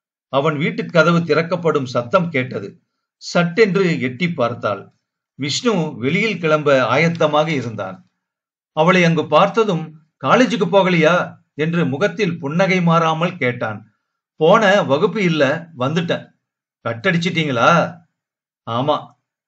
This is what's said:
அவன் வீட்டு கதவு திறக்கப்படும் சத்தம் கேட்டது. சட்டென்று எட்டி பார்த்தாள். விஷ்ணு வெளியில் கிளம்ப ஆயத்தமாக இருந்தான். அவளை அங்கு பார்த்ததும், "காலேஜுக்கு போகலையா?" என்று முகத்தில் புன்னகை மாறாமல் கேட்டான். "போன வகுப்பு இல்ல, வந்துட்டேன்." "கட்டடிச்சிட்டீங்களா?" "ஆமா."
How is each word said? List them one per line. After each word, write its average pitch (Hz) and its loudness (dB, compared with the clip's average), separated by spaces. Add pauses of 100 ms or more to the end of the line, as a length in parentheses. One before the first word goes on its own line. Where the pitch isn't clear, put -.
(280)
அவன் 143 0
வீட்டு 175 -4
கதவு 170 2
திறக்கப்படும் 151 -2
சத்தம் 165 -2
கேட்டது. 120 -6 (340)
சட்டென்று 175 0
எட்டி 127 -4
பார்த்தாள். 117 -4 (420)
விஷ்ணு 156 -2
வெளியில் 175 -2
கிளம்ப 143 2
ஆயத்தமாக 156 0
இருந்தான். 110 -8 (640)
அவளை 175 2
அங்கு 156 2
பார்த்ததும், 175 0 (280)
"காலேஜுக்கு 208 2
போகலையா?" 180 2 (200)
என்று 165 -2
முகத்தில் 170 -2
புன்னகை 180 0
மாறாமல் 165 2
கேட்டான். 120 -6 (420)
"போன 196 4
வகுப்பு 170 0
இல்ல, 156 0
வந்துட்டேன்." 151 -4 (600)
"கட்டடிச்சிட்டீங்களா?" 151 0 (720)
"ஆமா." 135 -2 (420)